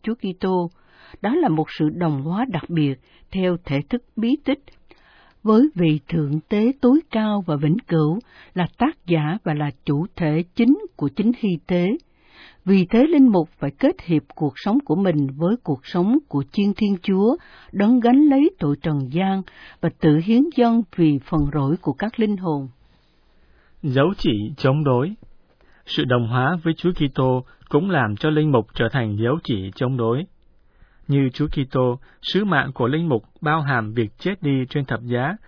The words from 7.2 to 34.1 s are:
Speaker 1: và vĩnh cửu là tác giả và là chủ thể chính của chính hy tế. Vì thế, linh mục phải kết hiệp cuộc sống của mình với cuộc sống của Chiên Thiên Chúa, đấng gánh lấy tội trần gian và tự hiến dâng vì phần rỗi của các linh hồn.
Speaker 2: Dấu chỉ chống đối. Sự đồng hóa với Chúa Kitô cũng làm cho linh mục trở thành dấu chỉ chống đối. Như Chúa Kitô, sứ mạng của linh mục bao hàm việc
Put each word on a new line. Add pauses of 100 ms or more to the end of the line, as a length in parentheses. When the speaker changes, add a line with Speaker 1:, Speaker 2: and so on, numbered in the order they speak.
Speaker 1:
và
vĩnh (100)
cửu (340)
là (100)
tác
giả
và
là (140)
chủ (100)
thể (120)
chính (180)
của
chính
hy (180)
tế. (680)
Vì
thế,
linh
mục (100)
phải
kết
hiệp (140)
cuộc
sống
của
mình (100)
với
cuộc
sống (100)
của
Chiên
Thiên
Chúa, (360)
đấng
gánh
lấy (100)
tội
trần
gian (400)
và (100)
tự
hiến (120)
dâng (140)
vì
phần (120)
rỗi
của
các
linh
hồn. (1120)
Speaker 2:
Dấu
chỉ
chống
đối. (720)
Sự
đồng
hóa
với
Chúa
Kitô (240)
cũng
làm
cho
linh
mục
trở
thành
dấu
chỉ
chống
đối. (840)
Như
Chúa
Kitô, (220)
sứ
mạng
của
linh
mục (180)
bao
hàm
việc